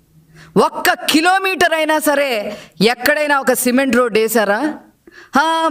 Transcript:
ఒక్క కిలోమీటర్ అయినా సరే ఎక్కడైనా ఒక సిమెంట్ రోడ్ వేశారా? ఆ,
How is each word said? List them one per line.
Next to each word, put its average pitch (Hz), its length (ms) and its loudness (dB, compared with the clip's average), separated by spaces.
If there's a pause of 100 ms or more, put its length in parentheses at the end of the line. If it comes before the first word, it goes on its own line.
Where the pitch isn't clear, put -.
(680)
ఒక్క 320 280 -2 (180)
కిలోమీటర్ 359 640 2
అయినా 311 180 0 (100)
సరే 285 240 0 (640)
ఎక్కడైనా 294 500 0
ఒక 262 100 0
సిమెంట్ 247 460 0
రోడ్ 240 200 0
వేశారా? 220 400 0 (840)
ఆ, - 20 2 (260)